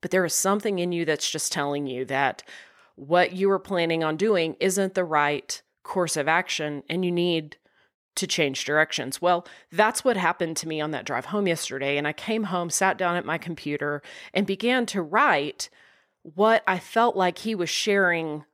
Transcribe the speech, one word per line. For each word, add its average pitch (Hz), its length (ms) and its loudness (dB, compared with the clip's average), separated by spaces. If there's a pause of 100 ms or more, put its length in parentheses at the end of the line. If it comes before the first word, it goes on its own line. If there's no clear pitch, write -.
but - 80 -8
there 185 160 4
is 160 80 -2
something 202 460 0
in 175 120 0
you 170 140 0
that's 151 240 0
just - 220 -4
telling 143 340 -2
you 127 200 -4
that 135 360 0 (540)
what 170 380 2
you 190 140 2
were 196 120 4
planning 170 440 0
on 156 140 0
doing 180 420 2
isn't 190 360 0
the 185 80 0
right 147 580 0 (220)
course 175 340 0
of 143 100 0
action 156 640 0
and 185 160 -2
you 175 60 0
need 175 460 0 (580)
to 190 100 -4
change 143 400 0
directions? 147 560 0
Well, 175 240 4 (260)
that's 214 320 2
what 233 140 4
happened 170 400 0
to 160 100 -8
me 156 140 -4
on 151 80 -2
that 147 160 -6
drive 120 200 -4
home 202 220 -2
yesterday. 143 500 -2
And 147 100 -2
I 151 60 -2
came 226 320 -4
home, 175 260 -4
sat 190 260 2
down 175 180 0
at 175 100 -4
my 160 120 -2
computer, 147 640 -6 (320)
and 196 140 0
began 233 400 0
to 190 160 -4
write 165 680 2 (540)
what 208 420 2
I 185 140 0
felt 233 360 2
like 180 220 2
he 220 160 -4
was 175 160 -2
sharing 170 720 0 (100)